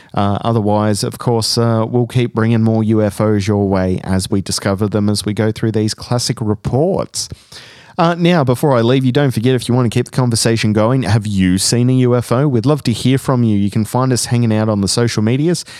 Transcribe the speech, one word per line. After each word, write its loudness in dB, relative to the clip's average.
Uh, -2
otherwise, 0
of -6
course, -2
uh, 0
we'll 0
keep -2
bringing 2
more 2
U 2
F -2
Os 0
your 0
way 0
as -2
we 0
discover -4
them 0
as -2
we -4
go -2
through -2
these 0
classic -4
reports. -2
Uh, 2
now, 2
before 2
I 2
leave 2
you, 2
don't 2
forget, 2
if -4
you 2
want 2
to -2
keep 0
the -20
conversation 0
going, 2
have 0
you 2
seen 0
a 2
U 2
F -2
O? 2
We'd 0
love 2
to 0
hear 0
from 0
you. 2
You 0
can -2
find 0
us -2
hanging 0
out 0
on 0
the 0
social 0
medias. 0